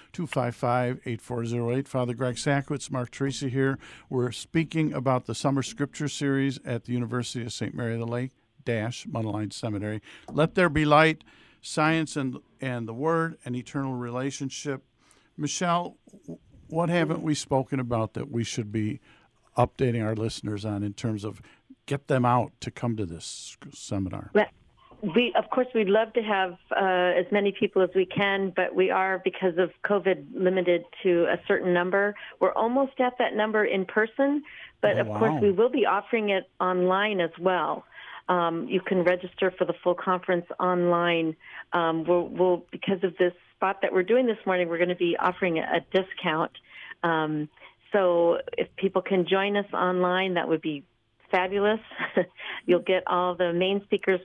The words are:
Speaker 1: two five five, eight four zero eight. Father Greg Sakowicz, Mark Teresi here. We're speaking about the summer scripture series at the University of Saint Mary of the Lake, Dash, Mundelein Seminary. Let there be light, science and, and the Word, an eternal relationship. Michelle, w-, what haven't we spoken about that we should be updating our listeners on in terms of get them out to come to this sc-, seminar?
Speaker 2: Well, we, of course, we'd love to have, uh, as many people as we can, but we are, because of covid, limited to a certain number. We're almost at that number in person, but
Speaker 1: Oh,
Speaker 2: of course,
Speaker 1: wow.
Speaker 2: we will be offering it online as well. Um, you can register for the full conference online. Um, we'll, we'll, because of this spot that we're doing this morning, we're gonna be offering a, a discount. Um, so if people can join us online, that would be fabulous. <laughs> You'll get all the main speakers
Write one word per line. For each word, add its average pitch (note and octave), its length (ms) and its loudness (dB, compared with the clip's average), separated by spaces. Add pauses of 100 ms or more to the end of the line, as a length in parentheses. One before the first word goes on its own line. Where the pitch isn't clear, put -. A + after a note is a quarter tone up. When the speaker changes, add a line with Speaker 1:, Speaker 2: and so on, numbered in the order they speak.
(100)
Speaker 1:
two E3+ 160 -8
five B2 300 -2
five, B2 480 0
eight A#2 160 -6
four A#2+ 240 -6
zero A#2 260 -2
eight. C3+ 160 -2
Father B2 280 -2
Greg B2 220 -4
Sakowicz, C#3 540 -2
Mark B2+ 200 -4
Teresi C#3 400 -4
here. C3+ 280 2 (300)
We're B2 240 0
speaking D#3+ 600 -2
about B2+ 320 0
the A#2 80 -4
summer C#3 280 0
scripture - 460 -6
series C3+ 560 0
at A#2+ 200 -4
the B2 100 -4
University A#2+ 500 -4
of A2+ 80 -8
Saint - 220 -6
Mary A#2 180 -4
of A#2 80 -4
the A#2 60 -4
Lake, B2 240 -4 (340)
Dash, A#2 420 -4
Mundelein G#2+ 460 -4
Seminary. G#2+ 480 -6 (320)
Let D3 220 0
there F3+ 160 4
be D3+ 160 2
light, D#3 360 6 (380)
science D#3+ 560 0
and, C3 220 -4 (240)
and A#2+ 260 -4
the A2+ 60 -8
Word, E3 500 0
an B2 100 -6
eternal C3 420 -4
relationship. C3+ 840 -6 (540)
Michelle, F3 600 -2 (240)
w-, E3+ 160 -14 (300)
what E3 200 0
haven't E3 320 2
we D#3 140 0
spoken C3+ 460 -2
about A#2 340 -2
that A#2 160 -8
we A#2 140 -2
should G#2 280 -6
be A2 280 -2 (580)
updating A#2+ 440 2
our G#2+ 120 -2
listeners G#2+ 500 -6
on G#2 180 -4
in G#2 120 -4
terms A2 280 -4
of G#2+ 200 -10 (420)
get C#3 240 -6
them C3 160 2
out A#2+ 360 2
to A#2 100 -6
come A#2 260 -4
to G#2+ 80 -4
this E2 220 -10
sc-, - 500 -16
seminar? G2 560 -6
Speaker 2:
Well, G#3 140 4 (680)
we, A#3 220 4
of - 140 0
course, B3 240 2
we'd G#3+ 160 2
love A3 240 2
to A#3 80 2
have, F#3+ 340 -2 (180)
uh, - 60 0 (400)
as F3+ 100 -2
many G3+ 220 2
people G3 300 2
as F3+ 120 4
we F#3 120 4
can, G3 500 0
but F#3 180 0
we F#3 160 2
are, F#3+ 320 0
because F3+ 360 -2
of F3+ 120 2 (140)
covid, F3+ 480 0
limited F3+ 520 2 (180)
to E3+ 240 4
a - 100 2 (100)
certain F3+ 280 2
number. G3 400 2 (260)
We're - 140 2
almost C4 440 0
at B3 200 2
that A#3 180 0
number G#3+ 260 0
in F#3+ 220 0
person, C4+ 580 0 (380)
but G#3 160 2
Speaker 1:
Oh, G#3 40 0
Speaker 2:
of - 80 0
course, G#3+ 240 2
Speaker 1:
wow. D3 80 -2
Speaker 2:
we G3+ 120 6
will A3 160 4
be C#4+ 160 2
offering G#3 460 0
it F#3+ 140 0 (160)
online F#3 600 2
as E3 180 0
well. E3+ 460 0 (460)
Um, E3+ 380 2
you F3+ 120 0
can F#3 240 0
register F3+ 540 0
for F3+ 80 2
the E3+ 80 -2 (100)
full F3+ 100 2
conference F3+ 520 0 (120)
online. F3 800 2 (380)
Um, E3 300 2
we'll, F3 240 4
we'll, F3 440 2
because F#3+ 320 -2
of F3 140 -2
this F3+ 160 4 (200)
spot - 280 -2
that - 100 0
we're F#3 100 4
doing A#3+ 240 4
this A3 200 0
morning, F3+ 200 2
we're E3 120 -4
gonna F3+ 180 2
be F3 220 0
offering F3+ 400 0
a, - 40 -2 (140)
a E3 40 2 (120)
discount. F3+ 600 0 (500)
Um, D#3 480 0 (420)
so E3+ 460 4 (180)
if - 200 -4
people F#3+ 260 0
can F#3 260 2
join G3 300 2
us G3+ 160 -4
online, F3+ 600 2
that E3 140 0
would D#3+ 140 0
be D3 220 -6 (440)
fabulous. G3+ 520 2 (340)
<laughs> G3 60 4 (460)
You'll F3 140 6
get F#3 280 0
all F3+ 260 0
the F3 180 0
main F#3+ 320 0
speakers F#3+ 400 0